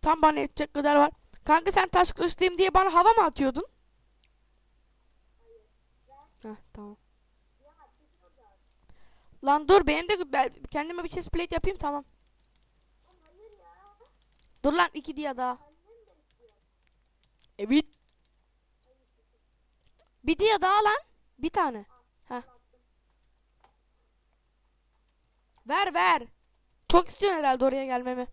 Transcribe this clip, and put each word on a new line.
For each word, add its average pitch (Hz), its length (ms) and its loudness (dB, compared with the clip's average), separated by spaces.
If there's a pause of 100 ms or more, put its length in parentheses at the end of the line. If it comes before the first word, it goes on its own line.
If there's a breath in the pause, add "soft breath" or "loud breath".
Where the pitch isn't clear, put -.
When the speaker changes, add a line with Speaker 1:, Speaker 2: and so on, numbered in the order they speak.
Speaker 1:
Tam 311 200 2
bana 302 180 4
yetecek 294 340 -6
kadar 294 220 2
var. 294 140 6 (340)
Kanka 330 280 2
sen 381 160 2
taş 359 240 2
kılıçlıyım 349 460 -2
diye 381 160 2
bana 370 200 2
hava 359 180 6
mı 440 120 4
atıyordun? 277 420 -2 (1700)
Speaker 2:
Hayır. 453 240 -20 (460)
Ver. 220 420 -20
Speaker 1:
Heh, 214 60 -18 (160)
tamam. 208 240 -20 (680)
Speaker 2:
Ya, 294 80 -20 (200)
çekil - 320 -20
oradan. - 340 -20 (840)
Speaker 1:
Lan 285 240 0
dur, 349 180 6
benim 311 220 -2
de 320 240 -4
ben 277 200 -2 (180)
kendime 330 340 -8
bir 330 40 -10
chest - 240 -10
plate 339 220 -6
yapayım, 370 240 -4
tamam. 285 260 -8 (1000)
Speaker 2:
Oğlum, 359 160 -20
hayır 403 360 -20
ya. 415 400 -20 (680)
Speaker 1:
Dur 285 80 2
lan, 339 220 0
iki 302 220 -12
diye 285 200 -8
daha. 247 200 -6
Speaker 2:
Kendin 415 500 -20
de - 80 -20 (140)
istiyorsun. - 280 -20 (1000)
Speaker 1:
Evet. 208 120 -8 (1120)
Speaker 2:
Hayır, - 220 -20 (100)
çekil. - 180 -20 (920)
Speaker 1:
Bir 330 140 0
diye 415 220 2
daha 392 240 2
lan. 427 140 0 (400)
Bir 311 120 -4
tane. 294 280 -2
Speaker 2:
Al, - 240 -20 (220)
Speaker 1:
Heh. 247 100 -14
Speaker 2:
al 247 40 -10
attım. - 420 -20 (2750)
Speaker 1:
Ver, 349 280 -2
ver. 339 280 2 (680)
Çok 349 200 4
istiyorsun 381 300 -2
herhalde 262 260 0
oraya 269 200 0
gelmemi. 254 480 -6